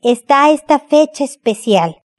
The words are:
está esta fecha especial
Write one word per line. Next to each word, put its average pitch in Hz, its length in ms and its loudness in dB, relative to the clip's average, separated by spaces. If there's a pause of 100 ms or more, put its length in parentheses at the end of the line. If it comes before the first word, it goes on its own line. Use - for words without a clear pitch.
está 277 520 0
esta 294 260 -2
fecha 302 460 -2
especial 208 800 -4 (160)